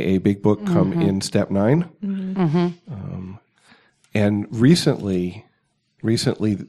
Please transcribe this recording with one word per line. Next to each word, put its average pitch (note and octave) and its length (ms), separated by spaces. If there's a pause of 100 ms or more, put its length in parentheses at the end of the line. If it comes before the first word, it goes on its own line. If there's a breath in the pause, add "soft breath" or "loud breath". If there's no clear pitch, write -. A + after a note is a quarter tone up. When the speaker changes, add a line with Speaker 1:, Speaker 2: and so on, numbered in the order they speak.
(140)
Speaker 1:
A F#2+ 40
Big G2+ 240
Book G#2 240
come F#2+ 260
Speaker 2:
Mm-hmm. E2+ 100
Speaker 1:
in G2 180
step - 300
nine. C#3+ 340 (200)
Speaker 3:
Mm-hmm. F#3+ 380
Speaker 2:
Mm-hmm. F3 500
Speaker 1:
Um, F#2+ 460 (760 soft breath)
and G#2 360
recently, G#2+ 920 (580)
recently G#2+ 560 (100)